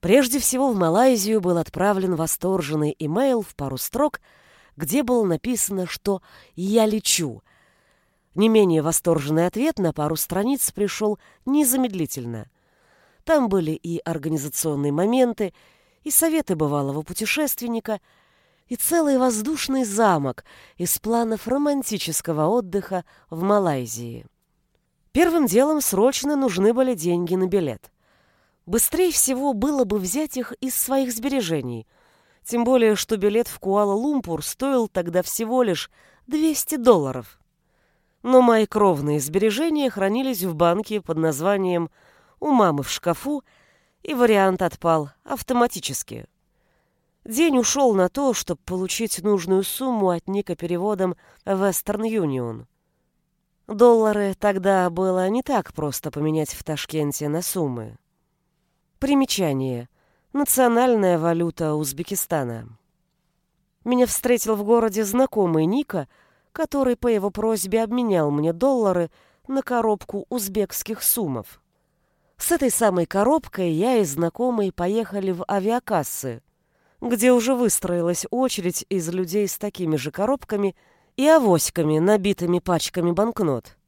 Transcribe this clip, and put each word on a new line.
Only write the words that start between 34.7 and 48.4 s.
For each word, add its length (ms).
тогда 340
всего 400
лишь 280
двести 480
долларов. 640
Но 200
мои 240
кровные 540
сбережения 680
хранились 540
в 140
банке 440
под 180
названием 720
«У 80
мамы 340
в 80
шкафу», 540
и 120
вариант 480
отпал 480
автоматически. 1040
День 340
ушел 360
на 140
то, 260
чтобы 300